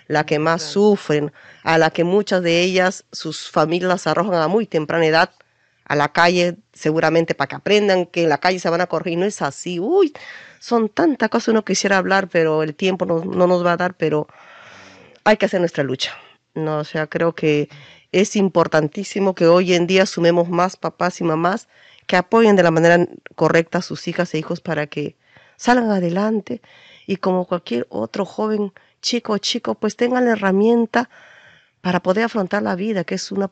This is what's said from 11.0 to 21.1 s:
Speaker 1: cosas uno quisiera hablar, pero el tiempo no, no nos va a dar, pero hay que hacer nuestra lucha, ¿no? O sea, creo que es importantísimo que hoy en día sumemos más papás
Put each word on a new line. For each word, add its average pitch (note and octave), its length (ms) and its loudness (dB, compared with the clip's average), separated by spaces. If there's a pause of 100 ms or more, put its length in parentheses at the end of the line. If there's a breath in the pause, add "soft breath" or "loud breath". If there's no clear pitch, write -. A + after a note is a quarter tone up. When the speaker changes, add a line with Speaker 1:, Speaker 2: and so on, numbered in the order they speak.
Speaker 1:
cosas A#3 180 -2
uno A3 160 2
quisiera G3 320 0
hablar, F#3+ 320 0
pero D#3 340 0
el D#3 120 -6
tiempo F#3 320 -2
no, E3+ 180 -2
no F3+ 220 0
nos F3 180 2
va F3 80 2
a E3+ 60 0
dar, F3+ 160 -4
pero D3+ 340 -2 (960 loud breath)
hay G#3+ 140 4
que - 80 0
hacer F#3 140 0
nuestra E3+ 240 0
lucha, B2+ 280 -6 (400 loud breath)
¿no? D#3 280 -4
O D3+ 40 -6
sea, D#3 220 -6
creo E3+ 280 -2
que D3 360 0 (420 loud breath)
es G3+ 240 0
importantísimo F#3 1000 0
que E3+ 120 0
hoy F3+ 260 4
en F3 140 2
día F#3+ 180 4
sumemos E3+ 460 2
más F3 260 0
papás - 460 -6